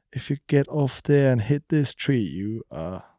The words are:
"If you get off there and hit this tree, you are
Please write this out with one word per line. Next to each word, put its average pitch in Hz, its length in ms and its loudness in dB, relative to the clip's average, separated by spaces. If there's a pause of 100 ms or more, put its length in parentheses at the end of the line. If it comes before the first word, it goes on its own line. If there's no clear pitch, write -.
(120)
"If - 180 -6
you 143 160 -4
get 139 220 2
off 143 340 -2
there 139 280 4
and 120 120 2
hit 139 260 -2
this 151 260 0
tree, 131 280 0
you 98 480 -6
are 87 340 -8 (140)